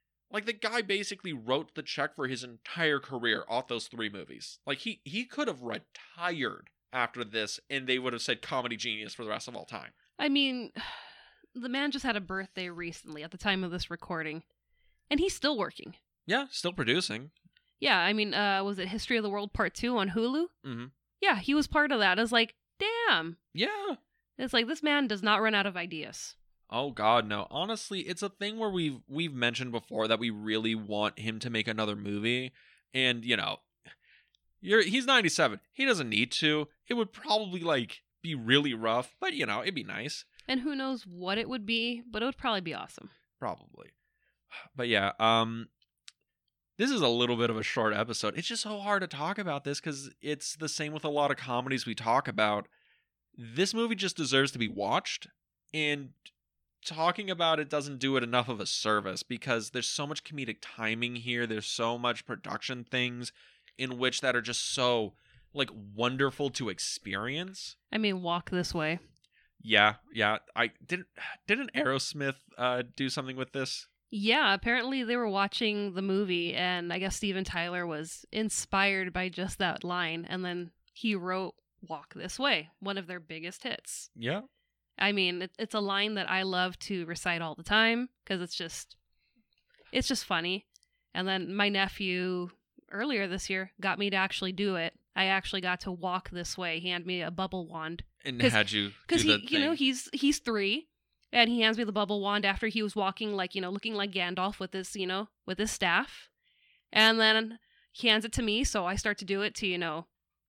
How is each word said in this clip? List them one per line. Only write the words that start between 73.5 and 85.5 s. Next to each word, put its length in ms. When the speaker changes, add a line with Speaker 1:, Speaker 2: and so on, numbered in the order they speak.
Speaker 1:
this? 360
Speaker 2:
Yeah, 440
apparently 500
they 140
were 100
watching 640
the 80
movie, 540
and 380
I 60
guess 180
Steven 260
Tyler 420
was 460
inspired 840
by 160
just 280
that 260
line, 460
and 160
then 260
he 220
wrote 400
Walk 320
This 260
Way, 300
one 180
of 100
their 120
biggest 440
hits. 520
Speaker 1:
Yeah. 260
Speaker 2:
I 140
mean, 320
it, 160